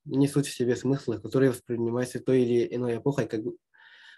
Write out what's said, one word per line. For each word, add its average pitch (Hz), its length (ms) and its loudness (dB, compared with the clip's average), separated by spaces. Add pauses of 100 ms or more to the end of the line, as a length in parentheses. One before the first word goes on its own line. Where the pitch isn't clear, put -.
но 135 140 -2
несут 143 260 2
в - 80 -8
себе 123 220 0
смыслы, 123 440 -2
которые 131 300 2
воспринимаются 120 680 -4
той 131 240 2
или 117 300 2
иной 120 240 -2
эпохой 127 300 -2
как 107 140 -4 (760)